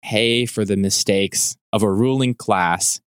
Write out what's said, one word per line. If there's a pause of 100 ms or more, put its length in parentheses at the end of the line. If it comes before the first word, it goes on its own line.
pay
for
the
mistakes (160)
of
a
ruling
class